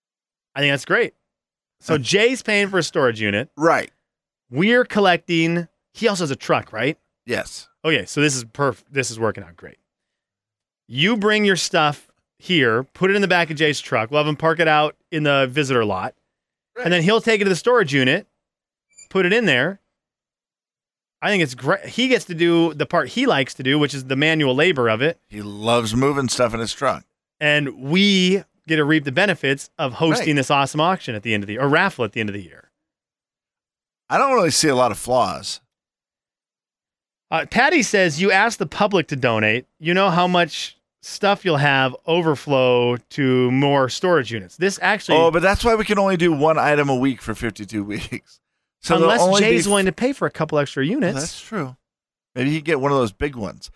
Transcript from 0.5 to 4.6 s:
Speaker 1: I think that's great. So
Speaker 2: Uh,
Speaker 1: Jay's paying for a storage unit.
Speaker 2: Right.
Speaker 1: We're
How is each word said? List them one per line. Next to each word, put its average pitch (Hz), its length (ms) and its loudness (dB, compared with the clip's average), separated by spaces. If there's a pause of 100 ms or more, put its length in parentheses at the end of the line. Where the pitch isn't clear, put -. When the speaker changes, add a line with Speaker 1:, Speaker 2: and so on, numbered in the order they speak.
Speaker 1:
I 135 60 -6
think 143 120 2
that's 139 120 -4
great. 202 300 -2 (640)
So 160 140 -2
Speaker 2:
Uh, 151 40 2
Speaker 1:
Jay's 208 440 -2
paying 202 260 0
for 196 100 -2
a 165 40 0
storage 123 380 0
unit. 107 360 -2
Speaker 2:
Right. 147 340 0 (600)
Speaker 1:
We're 214 340 2